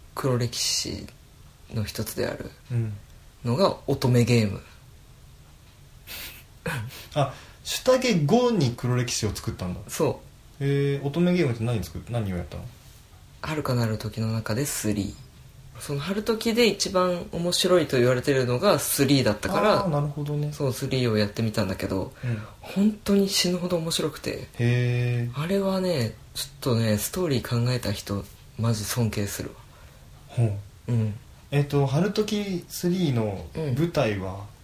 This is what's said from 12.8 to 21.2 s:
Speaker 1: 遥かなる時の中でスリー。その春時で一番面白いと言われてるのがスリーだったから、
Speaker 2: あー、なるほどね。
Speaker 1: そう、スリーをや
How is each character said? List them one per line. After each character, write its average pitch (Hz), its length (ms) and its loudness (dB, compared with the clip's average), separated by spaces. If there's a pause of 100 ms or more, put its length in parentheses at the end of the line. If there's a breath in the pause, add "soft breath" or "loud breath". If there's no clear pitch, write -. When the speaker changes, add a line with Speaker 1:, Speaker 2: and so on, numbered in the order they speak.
Speaker 1:
遥 151 220 -4
か 131 140 0
な 117 100 2
る 110 120 -2
時 110 220 -6
の 110 120 0
中 110 240 -2
で 143 100 0
ス - 260 -2
リ 101 120 0
ー。 - 100 -6 (640)
そ - 160 -8
の 143 60 -4
春 196 240 -4
時 220 300 0
で 240 120 6
一 185 240 2
番 180 400 2
面 175 220 -2
白 180 280 6
い 147 60 2
と 135 120 2
言 120 100 6
わ 127 60 6
れ 123 60 0
て 139 140 2
る 127 120 4
の 123 120 2
が 170 220 4
ス - 260 2
リ 139 140 6
ー 113 40 4
だ 107 60 4
っ 104 80 0
た - 100 -4
か 202 120 0
ら、 202 240 4
Speaker 2:
あ - 20 0
ー、 - 20 0
な 147 120 2
る 147 80 0
ほ 147 160 -6
ど 147 120 -4
ね。 147 160 -2
Speaker 1:
そ 143 140 -2
う、 123 60 0
ス 127 160 -4
リ 127 140 0
ー 120 80 2
を 107 60 2
や 104 100 4